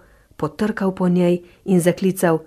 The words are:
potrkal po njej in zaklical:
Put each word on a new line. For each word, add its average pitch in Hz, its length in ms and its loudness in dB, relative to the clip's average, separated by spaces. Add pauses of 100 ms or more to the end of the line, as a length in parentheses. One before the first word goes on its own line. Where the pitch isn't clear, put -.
(360)
potrkal 202 600 -4
po 185 120 0
njej 175 360 2 (220)
in 180 140 2
zaklical: 170 680 0